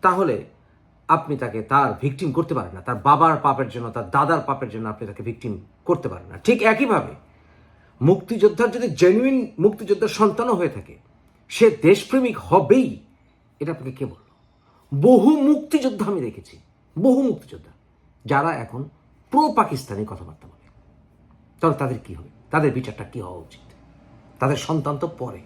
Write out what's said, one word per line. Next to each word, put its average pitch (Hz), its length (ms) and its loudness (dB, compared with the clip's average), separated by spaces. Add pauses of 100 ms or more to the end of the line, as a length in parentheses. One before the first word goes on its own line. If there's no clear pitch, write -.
তাহলে 180 320 2 (720)
আপনি 156 240 0 (100)
তাকে 113 160 -8 (120)
তার 135 180 2 (120)
ভিকটিম 143 360 -4
করতে 165 200 -4
পারেন 110 200 -8
না। 92 100 -16
তার 123 100 -6 (100)
বাবার 151 280 4 (100)
পাপের 131 280 -2
জন্য, 120 220 -10
তার 113 200 -8
দাদার 151 320 2
পাপের 131 260 -6
জন্য 113 200 -8
আপনি 107 160 -12
তাকে 101 180 -16
ভিকটিম 113 260 -8 (360)
করতে 165 220 0
পারেন 87 200 -16
না। - 40 -18 (100)
ঠিক 226 140 4 (120)
একইভাবে 220 420 0 (880)
মুক্তিযোদ্ধার 196 760 2
যদি 240 120 -2 (140)
জেনুইন 233 360 4 (260)
মুক্তিযোদ্ধার 208 560 0
সন্তানও 214 400 0
হয়ে 151 180 -2
থাকে, - 180 -18 (560)
সে - 140 4 (220)
দেশপ্রেমিক 240 480 2 (140)
হবেই, 214 400 6 (720)
এটা 151 140 -6
আপনাকে 131 240 -12
কে - 140 -6
বলল? - 160 -20 (600)
বহু 208 400 6 (180)
মুক্তিযোদ্ধা 262 640 0
আমি 185 160 -4
দেখেছি, - 280 -16 (400)
বহু 254 240 4 (100)
মুক্তিযোদ্ধা - 440 -10 (520)
যারা 143 260 0 (120)
এখন 123 180 -12 (500)
প্রো 285 120 4 (160)
পাকিস্তানি 127 520 -2
কথাবার্তা - 400 -18
বলে, - 160 -20 (920)
তাহলে 160 220 0
তাদের 127 240 -4
কি - 120 -18
হবে? 80 120 -20 (240)
তাদের 151 240 2
বিচারটা - 340 -10
কি - 140 -12
হওয়া 90 200 -14
উচিত? - 200 -20 (720)
তাদের 135 280 0
সন্তান 151 340 -2
তো 170 60 -4 (140)
পরে। 104 240 -12